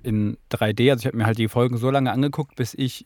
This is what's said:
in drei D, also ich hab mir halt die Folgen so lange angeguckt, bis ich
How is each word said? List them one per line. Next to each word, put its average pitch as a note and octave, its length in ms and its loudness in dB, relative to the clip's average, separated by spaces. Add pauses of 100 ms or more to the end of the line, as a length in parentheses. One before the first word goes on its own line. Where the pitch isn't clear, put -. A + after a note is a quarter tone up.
in G#2+ 340 -2 (120)
drei G#2+ 240 0
D, A#2+ 180 4
also B2 100 2
ich C3+ 60 -2
hab - 60 -4
mir A2 120 0
halt A2 120 2
die A2+ 100 0
Folgen A#2+ 300 0
so A#2+ 120 0
lange C3+ 220 2
angeguckt, C#3+ 440 -2
bis B2 180 -6
ich - 320 -6